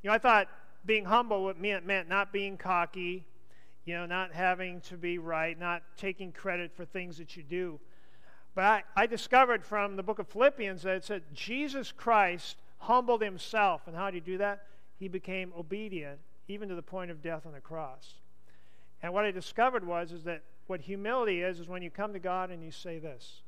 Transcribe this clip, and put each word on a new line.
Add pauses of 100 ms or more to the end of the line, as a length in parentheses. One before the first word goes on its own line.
You
know,
I
thought (360)
being
humble
meant,
meant
not
being
cocky, (640)
you
know,
not
having
to
be
right,
not (120)
taking
credit
for
things
that
you
do. (760)
But
I, (120)
I
discovered
from
the
book
of
Philippians
that
it
said (100)
Jesus
Christ (200)
humbled
himself.
And
how
did
he
do
that? (320)
He
became
obedient, (300)
even
to
the
point
of
death
on
the
cross. (840)
And
what
I
discovered
was,
is
that (240)
what
humility
is,
is
when
you
come
to
God
and
you
say
this.